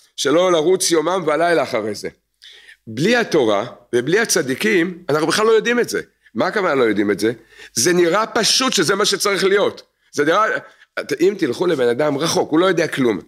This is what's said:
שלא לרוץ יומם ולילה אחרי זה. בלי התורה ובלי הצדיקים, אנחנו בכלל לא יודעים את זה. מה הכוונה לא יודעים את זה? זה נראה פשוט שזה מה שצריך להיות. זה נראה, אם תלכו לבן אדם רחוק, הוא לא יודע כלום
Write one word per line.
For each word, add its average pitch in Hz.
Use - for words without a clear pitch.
שלא 170
לרוץ 175
יומם 165
ולילה 156
אחרי 110
זה. 90
בלי 151
התורה 120
ובלי 143
הצדיקים, 180
אנחנו 156
בכלל 208
לא 226
יודעים 226
את 185
זה. 85
מה 139
הכוונה 185
לא 131
יודעים 104
את 92
זה? 107
זה 156
נראה 180
פשוט 247
שזה 196
מה 202
שצריך 196
להיות. 190
זה 143
נראה, 190
אם 196
תלכו 147
לבן 135
אדם 139
רחוק, 156
הוא 151
לא 185
יודע 170
כלום 120